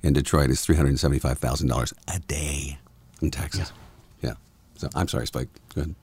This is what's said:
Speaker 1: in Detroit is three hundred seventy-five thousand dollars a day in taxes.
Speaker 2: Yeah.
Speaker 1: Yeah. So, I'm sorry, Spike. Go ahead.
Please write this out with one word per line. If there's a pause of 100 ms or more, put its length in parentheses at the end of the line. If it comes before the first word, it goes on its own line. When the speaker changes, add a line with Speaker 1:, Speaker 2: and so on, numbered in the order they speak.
Speaker 1:
in
Detroit
is
three
hundred
seventy-five
thousand
dollars (200)
a
day (420)
in
taxes. (500)
Speaker 2:
Yeah.
Speaker 1:
Yeah. (420)
So,
I'm
sorry,
Spike. (260)
Go
ahead.